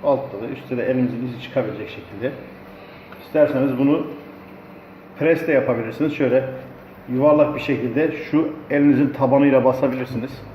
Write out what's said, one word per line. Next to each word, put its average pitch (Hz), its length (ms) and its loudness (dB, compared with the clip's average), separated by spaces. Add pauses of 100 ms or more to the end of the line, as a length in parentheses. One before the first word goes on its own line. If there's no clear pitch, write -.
Altta 131 380 -2
da 120 120 -8
üstte 127 240 -8
de 117 80 -2
elimizin 127 420 0
izi 120 140 -10
çıkabilecek 107 480 -6
şekilde. 104 420 -10 (920)
İsterseniz 139 520 2
bunu 143 300 2 (1120)
pres 156 280 2
de 165 40 0
yapabilirsiniz. 127 640 0
Şöyle 131 300 2 (720)
yuvarlak 147 420 4
bir 135 60 -8
şekilde 127 500 0
şu - 380 -2 (200)
elinizin 143 400 4
tabanıyla 139 560 4
basabilirsiniz. 127 760 -2 (120)